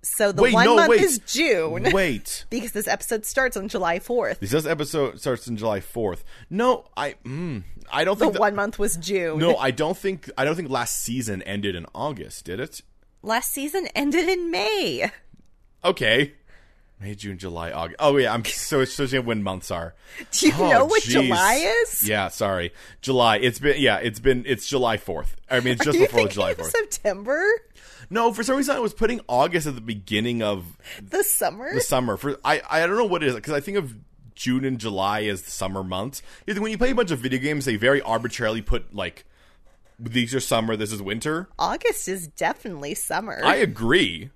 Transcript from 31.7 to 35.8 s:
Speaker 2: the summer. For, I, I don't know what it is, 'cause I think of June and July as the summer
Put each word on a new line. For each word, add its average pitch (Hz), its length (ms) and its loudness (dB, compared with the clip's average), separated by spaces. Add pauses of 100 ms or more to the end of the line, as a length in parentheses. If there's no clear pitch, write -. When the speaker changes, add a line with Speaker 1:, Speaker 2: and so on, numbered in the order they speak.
Speaker 2:
the 480 80 0
summer. 123 360 0
For, - 280 -4
I, 147 240 2
I 160 160 2
don't 190 120 0
know 240 80 2
what 175 180 0
it 139 60 2
is, 120 100 -4
'cause 147 160 -6
I 143 60 0
think 196 180 -4
of 127 160 -8 (400)
June 127 280 -2
and 131 160 -2
July 104 440 -2
as 101 180 -2
the - 80 -16
summer 95 340 -6